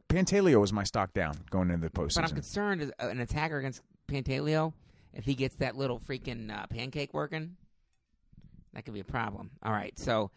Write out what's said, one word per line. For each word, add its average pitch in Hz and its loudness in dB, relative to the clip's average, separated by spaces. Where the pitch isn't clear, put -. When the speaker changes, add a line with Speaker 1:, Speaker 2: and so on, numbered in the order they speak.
Speaker 1:
Pantaleo 185 8
was 101 6
my 101 0
stock 98 0
down 78 0
going 92 4
into 82 0
the - -6
postseason. 78 0
Speaker 2:
But 165 2
I'm 76 -4
concerned 202 -2
as, 139 -4
uh, 120 -2
an 120 -2
attacker 151 -2
against 131 -4
Pantaleo, 147 0
if - -10
he 135 2
gets 131 -2
that 127 -2
little 131 -2
freaking, 120 -8
uh, 104 -8
pancake 131 -6
working, 156 -4
that 107 -14
could 113 -12
be 101 -8
a 95 -10
problem. 107 -6
All 110 -2
right, 101 -4
so 110 0